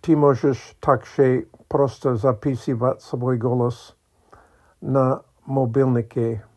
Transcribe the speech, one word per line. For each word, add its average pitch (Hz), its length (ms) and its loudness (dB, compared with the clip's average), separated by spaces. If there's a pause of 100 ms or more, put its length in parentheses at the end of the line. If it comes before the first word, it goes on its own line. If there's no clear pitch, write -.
Ti 160 120 4
možeš 143 680 0
takše 131 640 0 (200)
prosto 135 480 -2
zapisivat 123 840 -2
svoj 123 360 -4
golos 120 580 -4 (840)
na 135 400 0 (240)
mobilnike. 120 920 -2 (180)